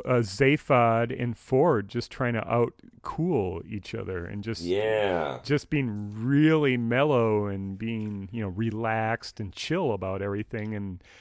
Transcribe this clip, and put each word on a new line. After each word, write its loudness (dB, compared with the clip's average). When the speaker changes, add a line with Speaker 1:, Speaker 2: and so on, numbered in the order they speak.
Speaker 1:
uh, 4
Zaphod 4
and -4
Ford 2
just -6
trying -2
to -2
out-cool -2
each -8
other -6
and -8
just, -6
Speaker 2:
Yeah. 0
Speaker 1:
just -2
being -2
really 4
mellow 2
and -6
being, -6
you -6
know, -4
relaxed -2
and -8
chill -2
about -4
everything. -4
And -6